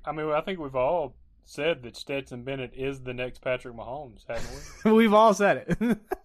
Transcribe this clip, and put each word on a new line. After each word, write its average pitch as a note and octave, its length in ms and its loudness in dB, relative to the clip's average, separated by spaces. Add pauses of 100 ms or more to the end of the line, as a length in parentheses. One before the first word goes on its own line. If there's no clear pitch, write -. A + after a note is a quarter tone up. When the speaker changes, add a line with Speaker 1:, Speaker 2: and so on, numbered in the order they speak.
Speaker 1:
I D#3 60 -6
mean, D#3 200 -6
I D3 100 0
think F#3 180 -8
we've C3+ 160 -10
all D3+ 400 0 (280)
said D3 400 -4
that A2+ 140 -14
Stetson C3+ 460 -8
Bennett C3 300 -8
is C3+ 280 -6
the B2+ 120 -10
next B2 280 -8
Patrick B2 340 -6
Mahomes, A#2 520 -12
haven't - 580 -8
we? A3 60 6
Speaker 2:
<laughs> A3 60 8
We've A3 160 6
all G#3+ 200 10
said F#3+ 340 2
it. G#3+ 360 0
<laughs> - 60 -20 (160)